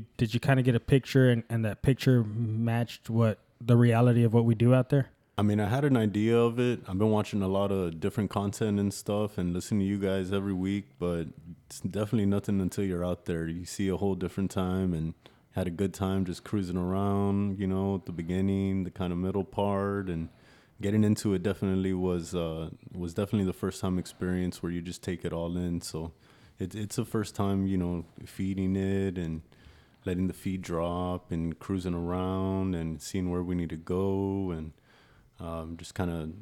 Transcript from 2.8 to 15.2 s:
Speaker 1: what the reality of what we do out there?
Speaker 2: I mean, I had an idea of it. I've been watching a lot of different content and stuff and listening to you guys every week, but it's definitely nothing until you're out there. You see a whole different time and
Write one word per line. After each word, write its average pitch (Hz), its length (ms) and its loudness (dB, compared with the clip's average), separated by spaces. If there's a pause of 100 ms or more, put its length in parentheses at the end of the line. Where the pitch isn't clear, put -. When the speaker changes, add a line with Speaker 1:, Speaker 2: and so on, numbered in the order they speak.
Speaker 1:
what 113 280 4 (220)
the 120 160 6
reality 120 460 6
of 113 100 4
what 117 140 6
we 117 80 6
do 117 180 6
out 127 160 4
there? 139 220 2 (260)
Speaker 2:
I 104 60 0
mean, 104 180 4
I 104 80 2
had 135 160 2
an 135 140 6
idea 110 400 4
of 117 200 4
it. 123 300 2
I've 95 100 -4
been 110 120 4
watching 104 320 0
a 95 60 2
lot 98 220 2
of 87 300 -2
different 98 300 -2
content 101 500 0
and 101 140 0
stuff 104 420 -4
and 90 160 -2
listening 90 280 -2
to 95 60 2
you 101 120 0
guys 95 340 -2
every 98 220 0
week, 98 320 -2 (120)
but 85 280 -2 (400)
it's - 140 -18
definitely 101 440 -2
nothing 98 380 2
until 92 220 -2
you're 90 200 -2
out 90 220 -4
there. 82 200 -2
You 85 200 -8
see 98 220 -4
a 92 100 0
whole 98 160 0
different 92 360 -4
time 92 440 0
and 80 180 -2 (380)